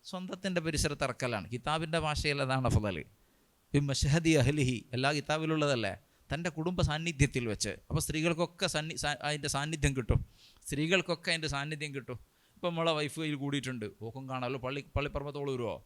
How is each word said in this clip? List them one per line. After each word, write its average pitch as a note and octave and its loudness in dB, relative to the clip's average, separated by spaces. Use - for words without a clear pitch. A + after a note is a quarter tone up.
സ്വന്തത്തിൻ്റെ F#3 -4
പരിസരത്ത് D3 0
ഇറക്കലാണ്. A#2 -2
കിതാബിൻ്റെ D#3+ -2
ഭാഷയിൽ D3 0
അതാണ് C3 2
അഫ്ളൽ. G2+ 2
ബി C#3+ 6
മശ്ഹദി D#3+ 4
അഹ്ലിഹി, C3 4
എല്ലാ C3+ 2
കിതാബിലുള്ളതല്ലേ, D3 2
തൻ്റെ E3+ -2
കുടുംബ F3 0
സാന്നിധ്യത്തിൽ D3 2
വെച്ച്. G2+ -2
അപ്പോൾ D3+ 0
സ്ത്രീകൾക്കൊക്കെ E3 -2
സന്നി-, D#3 -4
സാ-, D3 -2
അതിൻ്റെ D3 -2
സാന്നിധ്യം D3 0
കിട്ടും, A#2+ 2
സ്ത്രീകൾക്കൊക്കെ E3+ 0
അതിൻ്റെ D#3+ -2
സാന്നിധ്യം D3 -6
കിട്ടും. B2 -8
ഇപ്പം F3+ -2
നമ്മളെ E3 2
വൈഫ് D3+ -4
കയ്യിൽ D3+ -2
കൂടിയിട്ടുണ്ട്, C3 -4
ഓക്കും C3 -10
കാണാമല്ലോ, B2+ -4
പള്ളി, C#3 -4
പള്ളിപ്പറമ്പത്തോളം C#3+ -4
വരുമോ? G#2+ -4